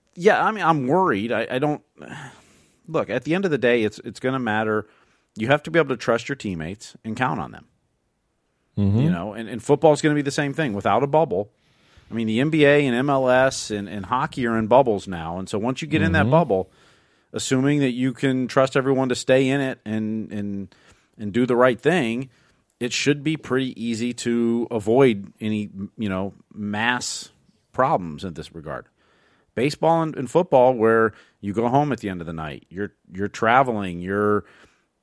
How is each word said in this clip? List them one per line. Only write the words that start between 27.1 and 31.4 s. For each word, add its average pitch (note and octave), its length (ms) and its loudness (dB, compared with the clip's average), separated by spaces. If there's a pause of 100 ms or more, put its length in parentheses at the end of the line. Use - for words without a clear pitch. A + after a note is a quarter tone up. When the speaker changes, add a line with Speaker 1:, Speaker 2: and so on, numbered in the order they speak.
Speaker 1:
problems F#2+ 500 0
in F2+ 120 -8
this D#2 200 -14
regard. D2 300 -12 (680)
Baseball D#3 500 0
and, D#3 120 -6
and B2+ 160 -8
football, C3 440 4
where A2+ 380 4 (280)